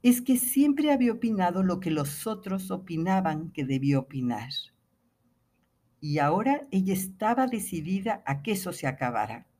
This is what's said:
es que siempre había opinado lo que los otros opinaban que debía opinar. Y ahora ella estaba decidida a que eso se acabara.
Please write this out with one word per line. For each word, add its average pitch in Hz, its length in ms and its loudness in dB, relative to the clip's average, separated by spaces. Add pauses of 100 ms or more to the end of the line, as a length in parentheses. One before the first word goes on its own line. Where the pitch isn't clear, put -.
es 247 200 6
que 254 160 2
siempre 285 560 4
había 247 180 4
opinado 190 500 0
lo 180 200 2
que 165 100 -2
los 147 340 -2
otros 190 460 -4
opinaban 165 800 -2
que 139 140 -4
debía 135 340 2
opinar. 123 500 -4 (1500)
Y 151 200 -2
ahora 226 520 2
ella 190 220 2
estaba 233 540 0
decidida 190 760 -4
a 139 160 -2
que 220 120 -2
eso 185 180 -4
se - 160 -6
acabara. 117 580 -4 (140)